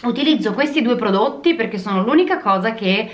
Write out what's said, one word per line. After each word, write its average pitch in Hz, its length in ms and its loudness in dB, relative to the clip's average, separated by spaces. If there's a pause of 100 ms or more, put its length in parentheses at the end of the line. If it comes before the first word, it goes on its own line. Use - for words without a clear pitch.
Utilizzo 240 500 0
questi 285 300 0
due 240 120 2
prodotti 233 600 0
perché 214 240 -4
sono 190 240 -2
l'unica 311 360 2
cosa 202 360 0
che, 202 380 -2